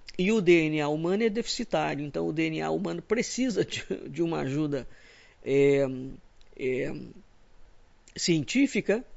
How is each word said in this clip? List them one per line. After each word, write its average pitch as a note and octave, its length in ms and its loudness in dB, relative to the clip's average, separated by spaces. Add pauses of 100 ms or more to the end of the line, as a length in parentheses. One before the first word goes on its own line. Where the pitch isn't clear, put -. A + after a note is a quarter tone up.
(180)
e F#3 140 2
o A3+ 80 4
D E3+ 260 6
N D#3 140 0
A D3 80 0
humano E3 340 0
é A#3 60 2
deficitário, D#3 760 -2
então D#3+ 220 -4
o E3 60 -2
D D#3+ 180 0
N D#3 120 -4
A D#3 80 -2
humano E3+ 320 -2
precisa A3+ 640 0
de, - 180 -6 (260)
de D3 140 -4
uma E3 180 0
ajuda, C#3 460 -2 (580)
é, C#3 420 4 (680)
é, C3 380 -4 (1200)
científica, F#3+ 880 2 (120)